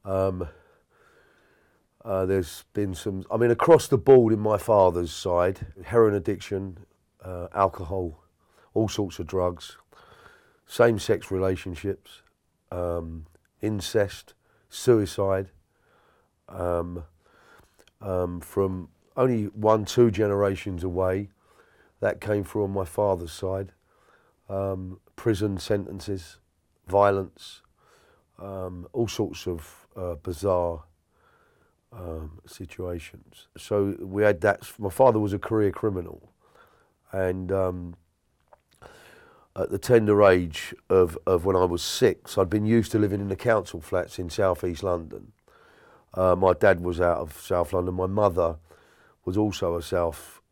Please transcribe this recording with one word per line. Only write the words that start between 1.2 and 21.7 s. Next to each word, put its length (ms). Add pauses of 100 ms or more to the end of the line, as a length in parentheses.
uh, 220
there's 460
been 220
some, 340
I 80
mean, 140
across 380
the 100
board 340
in 60
my 200
father's 520
side, 560 (180)
heroin 300
addiction, 640 (460)
uh, 280
alcohol, 680 (520)
all 140
sorts 300
of 80
drugs, 500 (920)
same-sex 640
relationships, 920 (480)
um, 560 (340)
incest, 760 (340)
suicide, 840 (960)
um, 540 (1000)
um, 400
from 480 (280)
only 300
one, 380
two 280
generations 720
away. 460 (680)